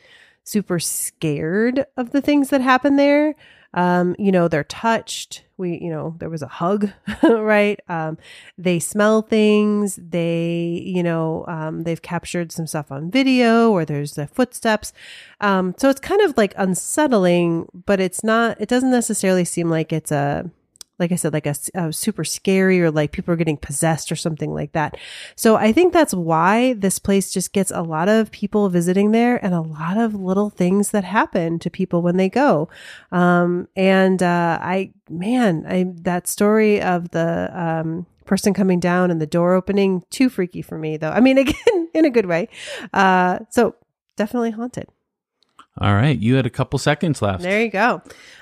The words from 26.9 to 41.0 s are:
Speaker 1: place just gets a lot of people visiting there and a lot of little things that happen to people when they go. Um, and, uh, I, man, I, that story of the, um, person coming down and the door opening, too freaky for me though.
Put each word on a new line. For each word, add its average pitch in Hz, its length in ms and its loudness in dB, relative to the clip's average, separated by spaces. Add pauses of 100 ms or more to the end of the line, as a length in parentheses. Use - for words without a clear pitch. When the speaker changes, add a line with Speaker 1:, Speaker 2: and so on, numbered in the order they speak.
Speaker 1:
place 196 340 0
just - 220 -4
gets 190 160 0
a 180 100 -4
lot 165 300 0
of 220 200 2
people 208 380 0
visiting 185 440 2
there 240 300 2
and 180 120 -2
a 165 80 0
lot 160 340 -6
of 226 180 0
little 196 360 -2
things 196 400 0
that 202 140 0
happen 180 560 -2
to 175 100 -6
people 175 320 -2
when 175 160 2
they 190 100 2
go. 196 400 2 (440)
Um, 175 640 2
and, 190 480 4
uh, 175 380 0
I, 196 320 -6 (160)
man, 185 580 0
I, 185 200 -2 (160)
that 180 260 -4
story 214 540 2
of 175 300 -2
the, 170 460 -2
um, 160 460 -4 (220)
person 196 260 2
coming 185 260 2
down 180 320 2
and 165 120 -2
the 151 40 -4
door 175 280 2
opening, 190 560 0
too 262 180 2
freaky 180 320 -6
for 160 160 -12
me 156 220 -6
though. 156 120 -4